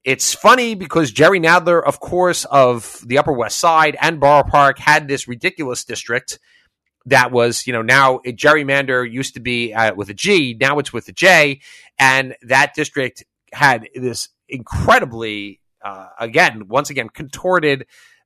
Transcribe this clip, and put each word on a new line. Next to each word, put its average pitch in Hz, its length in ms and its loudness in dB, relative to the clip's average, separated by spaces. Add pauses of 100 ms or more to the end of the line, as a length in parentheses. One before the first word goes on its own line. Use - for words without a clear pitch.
it's 131 300 -4
funny 226 420 2
because 160 360 -2
Jerry 170 300 4
Nadler, 170 420 2
of - 160 -2
course, 180 460 -2
of 123 600 0
the 120 120 -2
Upper 151 160 0
West 113 260 -4
Side 156 400 2
and 156 200 -2
Borough 143 240 4
Park 139 360 2
had 151 280 2
this 135 200 -6
ridiculous 123 560 -8
district - 560 -8 (640)
that 127 260 2
was, 120 360 0
you 127 60 -6
know, 113 80 -4
now 131 440 4
a 123 60 -8
gerrymander 135 800 0
used 131 220 -8
to 127 60 -16
be, 120 340 -6
uh, 110 200 0
with 98 160 -8
a 104 40 -14
G, 143 460 0
now 139 200 0
it's - 140 -8
with 117 160 -10
a - 20 -20
J. 156 500 2 (380)
And 131 440 2
that 135 300 0
district 135 500 -8 (280)
had 127 420 0
this 123 360 -8 (180)
incredibly, 113 1120 -4 (240)
uh, 95 240 -14 (120)
again, 117 480 -2
once 135 220 -2
again, 131 200 -8
contorted 151 760 -4 (400)